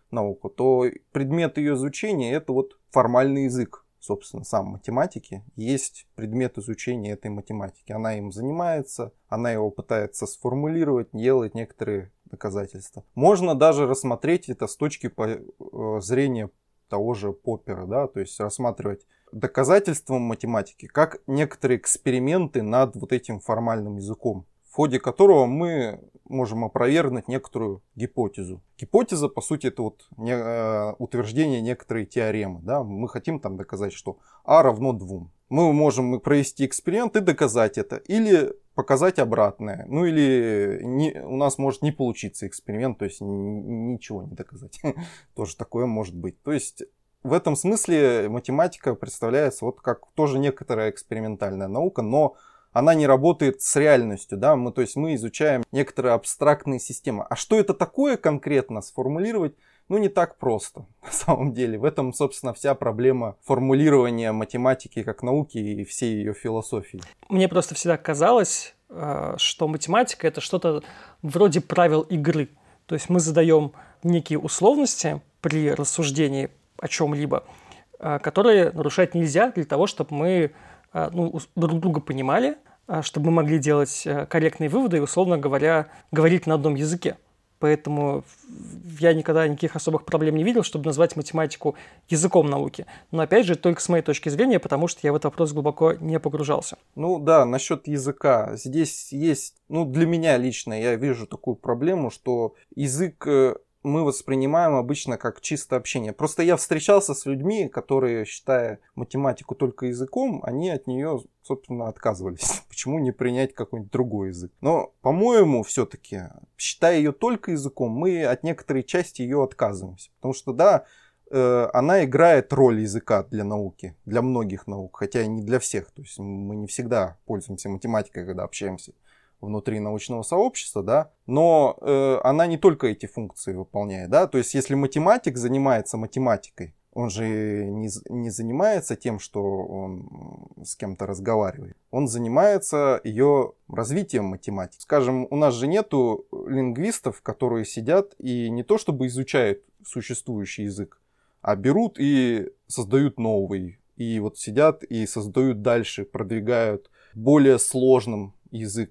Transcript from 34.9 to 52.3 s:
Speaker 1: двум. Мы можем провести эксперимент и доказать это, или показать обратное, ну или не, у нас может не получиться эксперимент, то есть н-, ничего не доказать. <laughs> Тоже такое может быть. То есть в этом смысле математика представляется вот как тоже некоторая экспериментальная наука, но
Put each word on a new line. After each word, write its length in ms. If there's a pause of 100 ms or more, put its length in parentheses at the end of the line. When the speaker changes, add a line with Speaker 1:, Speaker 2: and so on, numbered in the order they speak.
Speaker 1:
двум. 400 (160)
Мы 240
можем 480
провести 440
эксперимент 520
и 40
доказать 560
это, 200
или 580 (200)
показать 440
обратное, 680
ну 160
или 800
не, 400
у 140
нас 220
может 240
не 100
получиться 540
эксперимент, 520
то 60
есть 160
н-, 720
ничего 300
не 120
доказать. 460 (280)
<laughs> 260
Тоже 220
такое 300
может 280
быть. 280
То 100
есть 300 (400)
в 100
этом 240
смысле 720
математика 640
представляется 720
вот 160
как 200 (140)
тоже 240
некоторая 520
экспериментальная 800
наука, 340
но 320 (380)